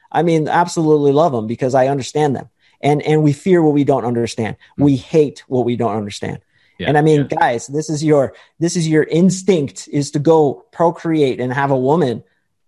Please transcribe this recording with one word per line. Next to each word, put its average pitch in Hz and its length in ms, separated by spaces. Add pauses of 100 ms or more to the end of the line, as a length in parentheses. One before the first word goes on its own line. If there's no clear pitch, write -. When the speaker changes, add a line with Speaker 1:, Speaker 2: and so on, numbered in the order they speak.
(100)
Speaker 1:
I 160 140
mean, 160 240
absolutely 156 640
love 156 180
them 110 160
because 123 300
I 131 100
understand 139 480
them. - 140 (320)
And, 143 220
and 156 200
we 147 100
fear 175 300
what 151 120
we 143 100
don't 127 200
understand. 117 520 (200)
Speaker 2:
Mm. 139 100
Speaker 1:
We 139 100
hate 147 500
what 127 180
we 120 120
don't 110 200
understand. 104 440 (380)
Speaker 2:
Yeah, 85 100
Speaker 1:
And 147 100
I 147 40
mean, 151 280
Speaker 2:
yeah. - 80
Speaker 1:
guys, 127 300
this 151 220
is 151 120
your, 147 320 (240)
this 170 160
is 165 140
your 156 160
instinct, 175 880
is 143 200
to 151 60
go 151 540
procreate 160 680
and 123 140
have 139 180
a 131 80
woman. 127 460 (440)